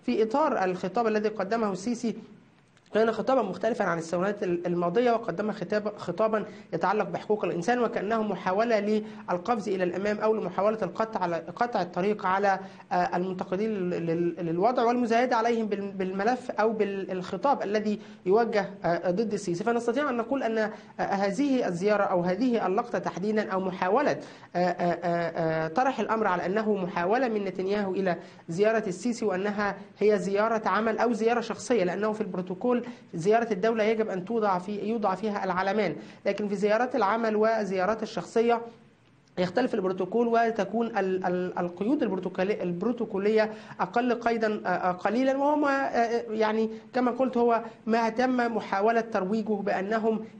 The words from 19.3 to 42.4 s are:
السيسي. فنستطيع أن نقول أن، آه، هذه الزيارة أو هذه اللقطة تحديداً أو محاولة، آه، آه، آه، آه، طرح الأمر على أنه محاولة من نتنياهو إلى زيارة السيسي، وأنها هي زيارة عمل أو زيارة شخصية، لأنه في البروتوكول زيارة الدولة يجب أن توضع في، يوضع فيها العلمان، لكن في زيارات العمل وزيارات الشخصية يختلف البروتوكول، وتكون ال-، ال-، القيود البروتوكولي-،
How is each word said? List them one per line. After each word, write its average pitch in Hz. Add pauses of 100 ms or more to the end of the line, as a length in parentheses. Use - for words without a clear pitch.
السيسي. 175
فنستطيع 233
أن 247
نقول 240
أن، 226
آه، 214 (280)
هذه 202
الزيارة 202
أو 185
هذه 196
اللقطة 190
تحديداً 202
أو 190
محاولة، 190
آه، -
آه، -
آه، 170
آه، -
طرح 254
الأمر 220
على 180
أنه 208
محاولة 185
من 214
نتنياهو 190
إلى 185 (320)
زيارة 208
السيسي، 220
وأنها 196 (220)
هي 208
زيارة 214
عمل 214
أو 233
زيارة 226
شخصية، 220
لأنه 196
في 214
البروتوكول 185 (320)
زيارة 214
الدولة 220
يجب 220
أن 185
توضع 208
في، 202
يوضع 208
فيها 202
العلمان، 190 (300)
لكن 208
في 202
زيارات 214
العمل 220
وزيارات 214
الشخصية 226 (760)
يختلف 214
البروتوكول، 190
وتكون 226
ال-، 190
ال-، 180
القيود 202
البروتوكولي-، 190